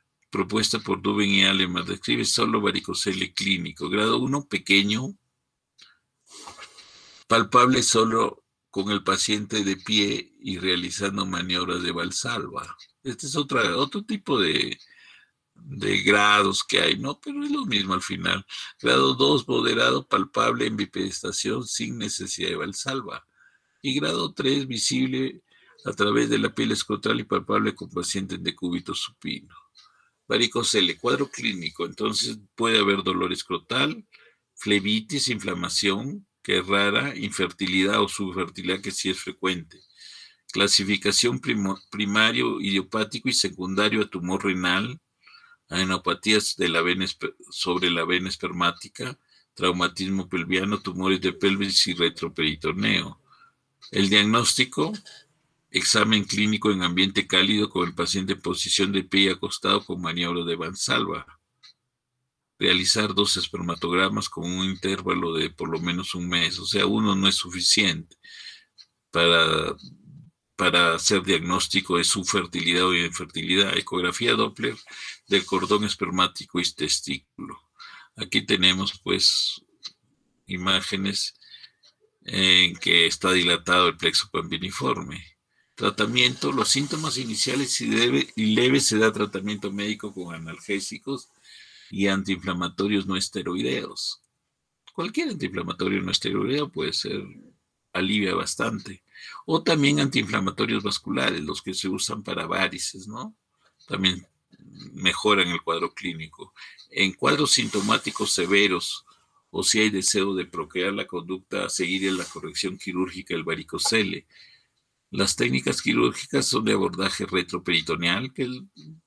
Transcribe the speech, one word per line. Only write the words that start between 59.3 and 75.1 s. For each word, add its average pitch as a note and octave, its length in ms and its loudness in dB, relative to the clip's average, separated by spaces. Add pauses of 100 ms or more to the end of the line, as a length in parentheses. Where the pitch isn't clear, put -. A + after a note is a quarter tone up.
con F2+ 160 -6
maniobra F2 440 -2
de E2+ 120 -2
valsalva. - 840 -4 (1200)
Realizar G2 540 2
dos G2 240 2
espermatogramas F2+ 920 -2
con E2 160 -8
un F#2 200 -2
intervalo F#2 720 -2
de D#2 160 0
por D#2+ 180 -6
lo D#2+ 120 -2
menos F2 340 -2
un F2+ 140 -4
mes, F2 320 -2
o - 60 -10
sea, G2+ 200 0
uno G#2+ 300 2
no F#2+ 100 2
es G2 80 4
suficiente F2+ 840 0 (920)
para, E2 640 4 (800)
para F2 400 4
hacer F#2 300 2
diagnóstico F2+ 720 0
de E2+ 60 2
subfertilidad F2 800 0
o F#2 100 4
infertilidad. F2 800 0
Ecografía F2+ 580 0
Doppler A2 420 -2 (500)